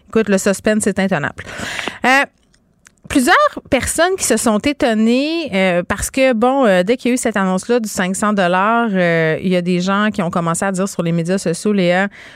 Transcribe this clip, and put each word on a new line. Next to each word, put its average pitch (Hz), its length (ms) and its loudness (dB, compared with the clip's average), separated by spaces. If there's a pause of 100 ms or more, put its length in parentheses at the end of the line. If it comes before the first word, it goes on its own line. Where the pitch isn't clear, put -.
écoute, 220 220 0
le 190 80 4
suspense 208 480 0
est 190 120 -2
intenable. 185 460 -2 (600)
Euh, - 20 4 (1000)
plusieurs 285 260 2 (360)
personnes 330 460 0
qui - 80 -6
se 226 140 0
sont 220 200 0
étonnées, 269 960 0
euh, 185 340 0
parce - 240 -6
que, 262 220 2
bon, 247 320 2
euh, 185 180 4
dès 220 140 0
qu'il 240 140 -2
y - 20 2
a - 20 2
eu 254 40 -2
cette 233 180 -2
annonce-là 190 420 0
du 220 100 -4
cinq 190 280 -2
cents 214 160 0
dollars, 202 580 2
euh, 165 520 2
il - 60 -2
y 180 80 2
a 180 40 2
des 175 200 0
gens 196 300 0
qui 208 120 -4
ont 170 80 -2
commencé 170 340 -2
à 196 80 -2
dire 190 160 -2
sur - 140 -6
les 170 100 0
médias 170 240 0
sociaux, 196 380 -2
Léa, « 185 340 2 (280)